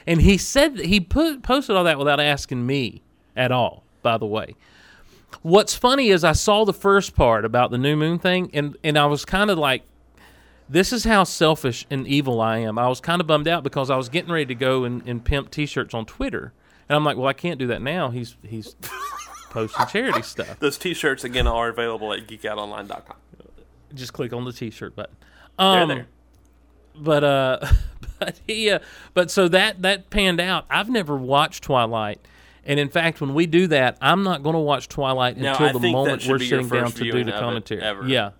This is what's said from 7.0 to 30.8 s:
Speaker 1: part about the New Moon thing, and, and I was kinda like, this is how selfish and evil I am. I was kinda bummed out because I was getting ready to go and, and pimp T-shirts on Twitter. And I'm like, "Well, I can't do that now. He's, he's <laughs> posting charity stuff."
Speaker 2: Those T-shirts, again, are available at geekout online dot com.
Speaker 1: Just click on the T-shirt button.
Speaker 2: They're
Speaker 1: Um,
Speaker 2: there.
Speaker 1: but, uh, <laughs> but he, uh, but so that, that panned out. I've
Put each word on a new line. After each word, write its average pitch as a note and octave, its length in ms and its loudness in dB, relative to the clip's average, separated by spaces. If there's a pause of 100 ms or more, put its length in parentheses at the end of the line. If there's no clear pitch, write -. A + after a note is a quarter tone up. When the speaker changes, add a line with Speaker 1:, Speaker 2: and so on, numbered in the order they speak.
Speaker 1:
part A2+ 280 4
about A#2+ 260 2
the B2 80 -2
New D3 180 2
Moon D#3+ 220 0
thing, F#3 360 0
and, D3 300 -4
and D3+ 140 0
I D3 80 6
was D3 180 0
kinda G3+ 320 0
like, C#3 260 0 (840)
this F3 240 2
is A#3+ 120 -2
how G#3+ 200 4
selfish D#3 680 0
and C3+ 160 -6
evil C3 340 0
I A2+ 180 0
am. A2 200 -4
I B2 100 2
was B2+ 120 -2
kinda E3+ 240 -2
bummed D#3 240 0
out E3 140 -2
because C3+ 280 -4
I C3 60 0
was C3 120 -4
getting E3 240 -4
ready D#3 140 -2
to B2+ 80 -6
go C3 300 0
and, A#2+ 220 -6
and A#2+ 180 -6
pimp C#3 260 -2
T-shirts - 420 -4
on A2+ 140 -6
Twitter. - 460 -8 (360)
And D3 80 2
I'm D3+ 80 2
like, C#3+ 120 0
"Well, B2+ 100 -2
I C3+ 60 2
can't E3 260 -6
do B2+ 100 -4
that A2+ 140 -4
now. C#3+ 280 -4
He's, A#2+ 320 -10
he's G#2+ 340 -14 (360)
<laughs> - 380 -18
posting A2+ 360 -4
charity A3 360 -2
stuff." - 380 -12
Speaker 2:
Those C#3+ 180 -2
T-shirts, D#3 460 -4
again, B2 220 -2
are A#2 220 0
available A2+ 440 -6
at G#2+ 160 -8
geekout G#2+ 300 -10
online G#2 280 -10
dot - 200 -14
com. - 100 -20 (800)
Speaker 1:
Just B2+ 180 -14
click B2+ 200 -8
on B2 120 -6
the B2 80 -10
T-shirt A2 420 -12
button. - 220 -14 (420)
Speaker 2:
They're F#3+ 80 4
Speaker 1:
Um, F3+ 220 4
Speaker 2:
there. B2+ 180 -6 (880)
Speaker 1:
but, D3 280 0
uh, C3+ 420 0 (260)
<laughs> - 260 -14
but - 280 -8
he, G#3+ 240 0
uh, F3+ 80 2 (360)
but F3 160 2
so F#3 180 4
that, F#3 340 2
that F#3+ 280 0
panned F#3+ 300 2
out. F3 300 -2
I've F#3 200 0